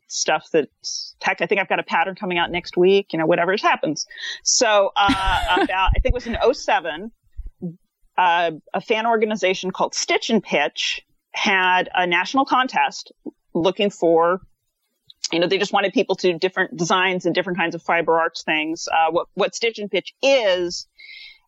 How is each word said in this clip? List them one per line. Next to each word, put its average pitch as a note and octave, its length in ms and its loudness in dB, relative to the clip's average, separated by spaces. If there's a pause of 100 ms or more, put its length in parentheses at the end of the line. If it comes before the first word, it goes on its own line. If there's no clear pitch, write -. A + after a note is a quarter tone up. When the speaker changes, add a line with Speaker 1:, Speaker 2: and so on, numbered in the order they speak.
Speaker 1:
stuff - 460 -4
that's, - 720 -4
heck, F#3+ 180 -2
I F3 60 -2
think G3+ 120 0
I've F#3 80 -2
got F3+ 120 0
a E3 40 -6
pattern F3+ 300 0
coming F3+ 240 -4
out E3+ 140 -2
next F3 260 -6
week, F#3+ 360 4
you E3 60 -4
know, D#3+ 60 0
whatever F3 260 2
it G#3 100 0
happens. A#3+ 440 -2 (380)
So, - 520 2
uh, F#3+ 440 2 (100)
Speaker 2:
<laughs> F3+ 140 2
Speaker 1:
about, F#3+ 320 0
I - 60 0
think - 60 0
it B3 60 2
was B3 140 -6
in A#3 140 -4
oh A3+ 120 4
seven, F#3 580 -2 (1040)
uh, E3+ 360 2 (240)
a F#3 60 -2
fan A3 260 -2
organization G#3+ 640 0
called - 240 -4
Stitch - 340 -2
and A3 140 2
Pitch - 580 -2 (320)
had F#3 640 2
a F3+ 100 2
national F#3+ 400 0
contest B3+ 640 -2 (440)
looking F#3 340 2
for, E3+ 520 2 (880)
you E3 80 0
know, F3 80 2
they F#3+ 100 0
just F#3+ 160 -4
wanted G3 200 0
people G3 240 0
to F3+ 160 2
do E3 40 -4
different F#3 400 -2
designs F3+ 480 0
and E3 80 0
different F3+ 240 -2
kinds E3+ 160 -2
of E3+ 80 -10
fiber E3 380 2
arts E3 240 -2
things. D#3+ 480 -2
Uh, E3 180 2
what, E3 240 -2
what F#3 220 -2
Stitch A3+ 240 -4
and G#3 100 -8
Pitch - 320 -4
is, G3 640 2 (640)